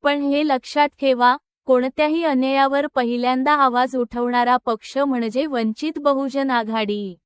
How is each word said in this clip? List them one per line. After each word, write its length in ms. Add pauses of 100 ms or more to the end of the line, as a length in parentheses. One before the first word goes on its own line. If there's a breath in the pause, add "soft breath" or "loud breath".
पण 180
हे 260
लक्षात 420 (120)
ठेवा, 360 (280)
कोणत्याही 580
अन्यायावर 640
पहिल्यांदा 640
आवाज 440
उठवणारा 600
पक्ष 400
म्हणजे 480
वंचित 540
बहुजन 520
आघाडी. 640 (100)